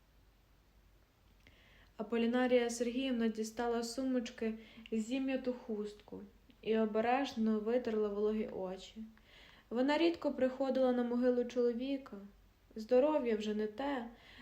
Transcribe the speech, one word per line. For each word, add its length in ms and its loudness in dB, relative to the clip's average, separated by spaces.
Аполінарія 760 2
Сергіївна 580 0
дістала 540 -2
з 120 -6
сумочки 600 -2
зім'яту 600 -2
хустку 680 -8
і 160 2
обережно 840 2
витерла 480 0
вологі 400 0
очі. 460 -8
Вона 280 2
рідко 340 2
приходила 600 2
на 100 2
могилу 420 2
чоловіка. 720 -2
Здоров'я 600 4
вже 180 -2
не 120 -2
те, 420 -4